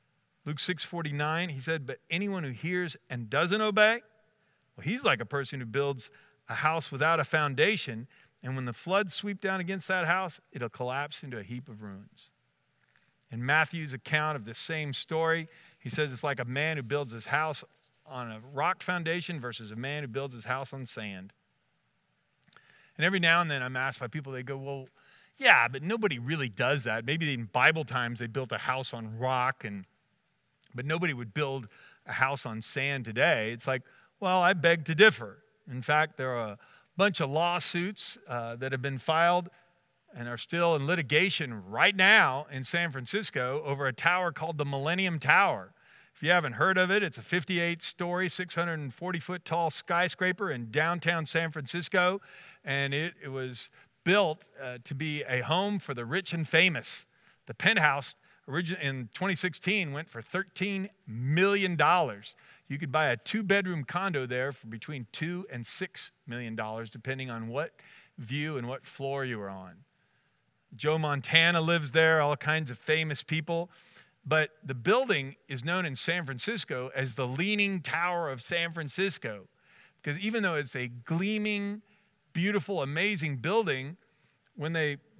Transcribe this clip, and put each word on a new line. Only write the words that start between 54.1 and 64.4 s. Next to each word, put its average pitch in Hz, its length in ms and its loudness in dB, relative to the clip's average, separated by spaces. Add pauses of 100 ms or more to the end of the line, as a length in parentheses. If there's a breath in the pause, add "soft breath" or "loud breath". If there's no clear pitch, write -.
uh, 123 220 -8
to 143 100 -6
be 147 280 -2
a 127 180 0
home 190 360 0
for - 160 -6
the 120 120 -6
rich 160 260 -4
and 165 160 -2
famous. 165 580 2 (420 soft breath)
The 113 60 -10
penthouse 151 600 4 (320 soft breath)
origin-, 170 320 -2
in 135 340 -4
twenty 185 220 0
sixteen 180 560 0
went 151 160 -8
for 117 140 -12
thirteen 196 680 -4 (160)
million 175 720 2
dollars. 147 600 4 (320 loud breath)
You 139 100 -4
could 143 140 -4
buy 156 140 4
a 120 100 2
two-bedroom 190 640 0
condo 175 420 -2
there 127 280 -2